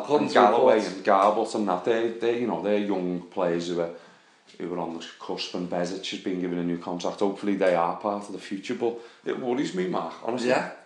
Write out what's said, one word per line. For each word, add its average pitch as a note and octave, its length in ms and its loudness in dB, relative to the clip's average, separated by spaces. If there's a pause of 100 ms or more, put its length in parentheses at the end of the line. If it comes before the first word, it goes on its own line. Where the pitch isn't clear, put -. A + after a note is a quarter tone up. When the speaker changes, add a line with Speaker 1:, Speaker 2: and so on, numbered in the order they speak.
Speaker 1:
according D3 240 2
Speaker 2:
and - 60 -2
Speaker 1:
to B2+ 60 8
Speaker 2:
Galloway A2+ 360 8
Speaker 1:
reports. F#2+ 200 0
Speaker 2:
and - 100 -10
Garbutt G#2 500 4
and G#2+ 140 0
that, F2+ 160 -2
they're, A#2 260 0
they're, A#2 260 -2
you A#2+ 100 -2
know, E2+ 140 -2
they're G#2 160 2
young F2+ 440 -2 (100)
players E2+ 380 0
who E2+ 100 -2
are E2+ 100 -2 (680)
who F2+ 140 -6
are F2+ 60 -4
on E2 180 -6
the E2 80 -12 (140)
cusp, - 360 -8
and F2+ 140 -4
Bezic F2+ 420 -4
has G#2 100 -8
been F#2 200 -4
given F2 180 -2
a F2 40 -2
new F2 140 -2
contract. F2 420 -6
Hopefully G2+ 360 0
they F#2 200 4
are F2 220 2
part G2+ 280 -4
of G2+ 80 -14
the F2+ 60 -12
future, G2+ 360 -8
but A#2 220 -2 (280)
it A#2 140 -4
worries C3 360 -2
me, F#3 120 -2
Mark, F#2 260 -4 (100)
honestly. A#2 260 -2
Speaker 1:
Yeah, - 220 2 (140)